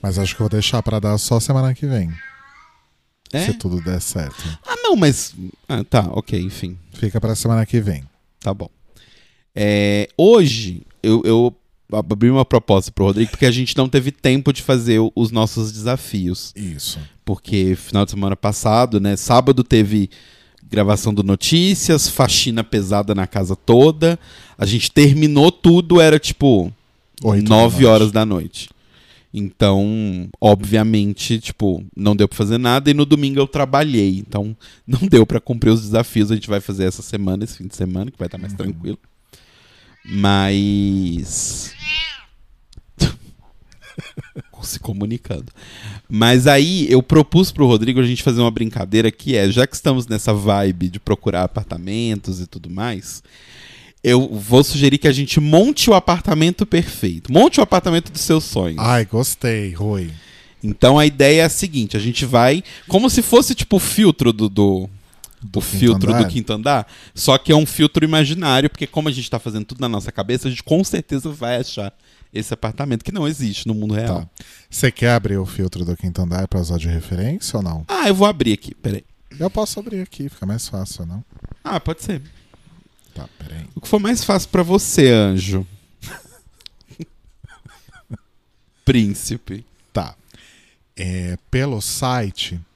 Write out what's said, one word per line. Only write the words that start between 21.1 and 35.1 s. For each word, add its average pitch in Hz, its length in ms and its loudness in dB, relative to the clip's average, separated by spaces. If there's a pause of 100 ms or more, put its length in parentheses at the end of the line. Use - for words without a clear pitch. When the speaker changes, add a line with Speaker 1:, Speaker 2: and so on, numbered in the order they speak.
Speaker 2:
do 101 100 -2
Notícias, 160 840 0
faxina 117 560 0
pesada 101 500 -2
na 95 120 -2
casa 95 280 -4
toda. 151 640 4 (380)
A - 80 -4
gente 104 260 -2
terminou 147 600 4
tudo, 170 480 4
era 156 180 6
tipo 107 540 0 (500)
Speaker 1:
Oito 104 220 2
da 107 100 2
Speaker 2:
nove 113 280 6
Speaker 1:
noite. 127 40 8
Speaker 2:
horas 107 260 6
da 110 120 2
noite. 95 460 -6 (640)
Então, 101 960 -2 (120)
obviamente, 107 1000 2
tipo, 95 460 -4 (120)
não 104 200 2
deu 101 100 4
pra - 100 -6
fazer 113 220 0
nada. 127 320 2
E 143 40 4
no 147 120 2
domingo 139 320 2
eu 135 80 2
trabalhei. 131 720 0
Então, 101 380 -8 (140)
<laughs> - 140 -20
não 131 240 -2
deu 117 160 8